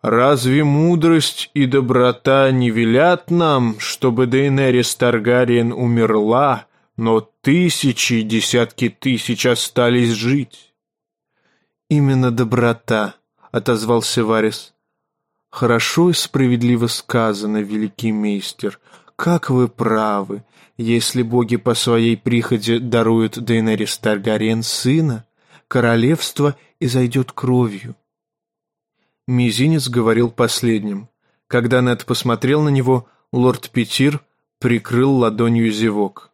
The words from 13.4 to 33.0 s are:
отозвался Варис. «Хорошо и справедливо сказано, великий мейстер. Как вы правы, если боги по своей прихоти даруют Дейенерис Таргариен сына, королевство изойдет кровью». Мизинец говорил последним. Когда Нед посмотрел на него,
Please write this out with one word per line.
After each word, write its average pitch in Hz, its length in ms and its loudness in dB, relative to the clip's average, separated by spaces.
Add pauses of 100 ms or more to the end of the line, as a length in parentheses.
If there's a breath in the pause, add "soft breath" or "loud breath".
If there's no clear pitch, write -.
отозвался 113 720 -2
Варис. 110 500 -2 (760)
«Хорошо 123 640 0
и - 20 0
справедливо 123 720 0
сказано, 107 720 -4
великий 107 560 -4
мейстер. 104 680 -6 (380 soft breath)
Как 170 320 -2
вы 127 180 2
правы, 107 800 -4 (320 soft breath)
если 117 440 -2
боги 117 360 0
по 120 160 -2
своей 117 420 0
прихоти 117 640 -2
даруют 113 680 0
Дейенерис 110 540 -2
Таргариен 110 680 -2
сына, 131 640 -2 (420 soft breath)
королевство 131 880 0 (240 soft breath)
изойдет 127 540 -2
кровью». 120 640 -2 (1300)
Мизинец 127 600 0
говорил 117 420 2
последним. 110 800 -2 (380)
Когда 123 340 0
Нед 123 240 -2
посмотрел 123 560 -2
на 151 80 2
него, 131 400 0 (240 soft breath)